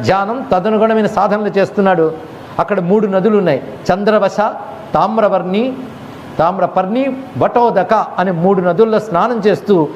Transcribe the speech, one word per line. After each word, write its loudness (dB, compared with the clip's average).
ధ్యానం, 0
తదనుగుణమైన 2
సాధనలు 0
చేస్తున్నాడు. 2
అక్కడ -2
మూడు 2
నదులు 2
ఉన్నాయి, 0
చంద్రవశ, 2
తామ్రవర్ణి, 0
తామ్రపర్ణి, 0
వటోదక 2
అనే 0
మూడు 2
నదుల్లో 2
స్నానం 0
చేస్తూ 2